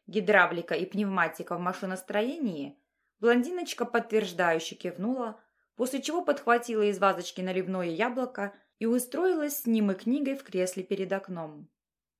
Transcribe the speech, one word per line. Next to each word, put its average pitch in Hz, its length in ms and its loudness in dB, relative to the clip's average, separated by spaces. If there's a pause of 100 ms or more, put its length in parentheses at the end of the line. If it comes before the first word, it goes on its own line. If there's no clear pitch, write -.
«Гидравлика 175 680 4
и 170 120 -2
пневматика 180 720 -2
в 170 40 -4
машиностроении», 190 1160 -4 (420)
блондиночка 247 640 2
подтверждающе 180 920 0
кивнула, 220 640 -6 (360)
после 254 240 -2
чего 339 220 -2
подхватила 233 600 2
из 202 160 2
вазочки 185 440 0
наливное 185 460 -2
яблоко 220 640 -2 (240)
и 220 80 -2
устроилась 294 760 0
с - 40 -12
ним 220 240 4
и 190 40 0
книгой 269 420 0
в 269 60 -10
кресле 185 400 -2
перед 190 300 -4
окном. 160 560 -6 (520)